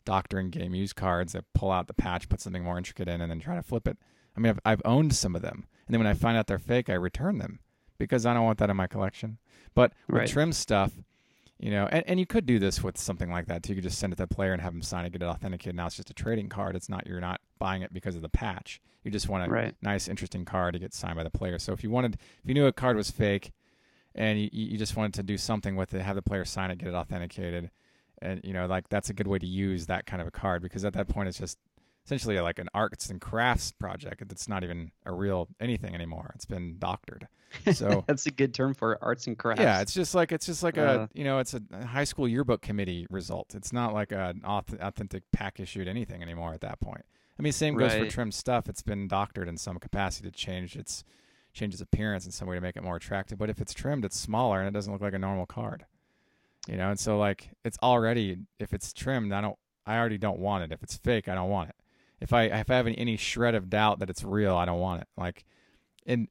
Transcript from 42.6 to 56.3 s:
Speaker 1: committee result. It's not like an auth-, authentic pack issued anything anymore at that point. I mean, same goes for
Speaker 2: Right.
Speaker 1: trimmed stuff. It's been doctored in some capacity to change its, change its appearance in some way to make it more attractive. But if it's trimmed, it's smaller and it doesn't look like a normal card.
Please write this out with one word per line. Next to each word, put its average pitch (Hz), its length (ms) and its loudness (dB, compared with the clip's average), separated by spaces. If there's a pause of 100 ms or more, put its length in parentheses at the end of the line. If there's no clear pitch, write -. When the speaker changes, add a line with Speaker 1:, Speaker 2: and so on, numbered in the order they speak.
Speaker 1:
committee 92 480 -2
result. 90 440 -6
It's - 200 -10
not 120 200 0
like 104 200 -2
an 92 320 -2
auth-, 101 340 -2
authentic 98 440 -8 (100)
pack - 260 0
issued 92 300 -6
anything 95 340 -6
anymore 85 300 -8
at 80 80 -10
that - 180 -8
point. - 240 -6 (340)
I - 40 -6
mean, 147 100 2
same 151 240 0
goes 120 180 4
for 110 80 4
Speaker 2:
Right. 107 100 0
Speaker 1:
trimmed 113 240 -2
stuff. 120 340 0
It's - 140 -10
been 101 240 -2
doctored 98 420 -2
in 85 80 -8
some 90 220 -8
capacity 98 500 -2
to 87 60 -16
change 90 400 -6
its, - 280 -10 (480)
change 104 220 -4
its 90 80 -10
appearance 101 460 2
in 92 40 -12
some - 160 -8
way 90 80 -2
to 90 60 -2
make 90 140 -4
it - 80 -10
more 90 120 -4
attractive. 98 440 -4
But 107 100 0
if 107 100 -4
it's - 140 -6
trimmed, 135 320 -2
it's - 140 -4
smaller 110 400 2
and 95 80 0
it 101 40 -2
doesn't 101 220 -2
look 98 80 -6
like 101 140 -2
a 95 40 -2
normal 95 280 -2
card. - 380 -8 (840)